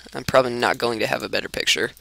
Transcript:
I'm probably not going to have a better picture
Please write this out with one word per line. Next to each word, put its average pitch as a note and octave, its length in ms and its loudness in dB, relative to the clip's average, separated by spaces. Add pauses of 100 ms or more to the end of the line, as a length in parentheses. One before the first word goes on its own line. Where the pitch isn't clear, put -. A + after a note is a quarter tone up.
(140)
I'm C3 120 -10
probably B2+ 280 4
not A#2+ 240 2
going A#2+ 220 -2
to G#2+ 80 0
have B2+ 160 -2
a G2+ 60 -6
better G2+ 200 -4
picture - 520 0